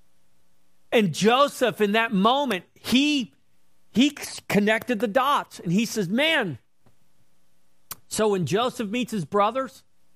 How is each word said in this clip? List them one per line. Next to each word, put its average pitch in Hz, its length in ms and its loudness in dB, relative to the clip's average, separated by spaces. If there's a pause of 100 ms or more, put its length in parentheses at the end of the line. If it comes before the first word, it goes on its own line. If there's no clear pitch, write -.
(880)
And 202 240 2
Joseph, 233 680 2
in 202 100 2
that 226 220 0
moment, 226 500 0 (100)
he, 277 600 0 (580)
he 285 260 2
c-, - 300 -14
connected 214 540 0
the 240 60 -2
dots, 247 520 0
and 180 100 -8
he 208 160 2
says, 202 220 -4
"Man." 240 520 0 (1500)
So 214 220 0
when 190 160 0
Joseph 226 420 -2
meets 226 240 -4
his 196 140 -4
brothers, 240 580 -2 (320)